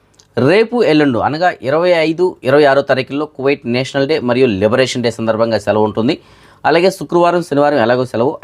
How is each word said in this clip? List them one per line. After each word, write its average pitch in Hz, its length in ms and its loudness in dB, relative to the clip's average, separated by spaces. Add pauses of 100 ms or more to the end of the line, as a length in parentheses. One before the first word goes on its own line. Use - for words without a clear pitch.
(480)
రేపు, 220 360 2
ఎల్లుండు 147 340 2
అనగా 151 340 0 (100)
ఇరవై 160 280 0
ఐదు, 165 540 0
ఇరవై 143 200 4
ఆరో 139 180 4
తారీఖుల్లో 135 440 -4
కువైట్ 139 400 -4
నేషనల్ 131 420 -2
డే 156 120 0
మరియు 123 260 2
లిబరేషన్ 117 560 0
డే 117 80 0
సందర్భంగా 110 480 -2
సెలవు 104 260 0
ఉంటుంది. 113 340 -2 (460)
అలాగే 170 260 2
శుక్రవారం, 175 520 0
శనివారం 143 360 0
ఎలాగో 123 260 0
సెలవు. 120 400 -4